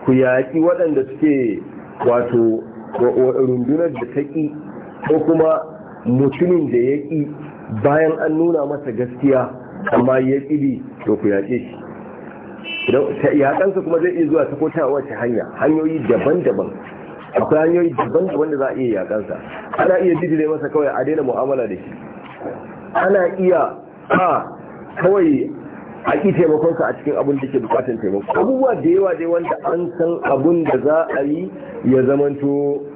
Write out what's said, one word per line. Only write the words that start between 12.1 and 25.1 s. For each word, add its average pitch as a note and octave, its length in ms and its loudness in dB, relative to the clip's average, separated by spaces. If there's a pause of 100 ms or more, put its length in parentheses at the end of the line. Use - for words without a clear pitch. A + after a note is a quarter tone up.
Idan - 320 0
ta, C#3+ 100 4
yaƙansa D#3+ 520 2
kuma E3 160 0
zai F3 120 2
iya E3+ 160 0
zuwa D3 220 2
ta - 60 -6
ko D#3 140 -2
ta D3 180 0
wace C3+ 220 -2 (100)
hanya, A#2 280 -2 (100)
hanyoyi D#3 500 2
daban-daban. B2 640 0 (680)
Akwai - 240 2
hanyoyi E3+ 380 2
daban-daban E3 540 0
da C#3+ 60 -2
za C3 100 0
a - 80 -2
iya A#2 260 -2
yaƙansa. F#2 340 -4 (440)
Ana F#3 200 4
iya F3 200 4
bijire D#3 280 0
masa D3 220 -2
kawai D3 240 2
a B2+ 120 -2
daina D#3 180 0
mu'amala B2 440 0
da G2 80 -6
shi. - 160 -14 (1000)
Ana F3+ 340 2 (120)
iya, F3 340 4 (360)
a, E3 360 2 (560)
kawai E3+ 480 4 (560)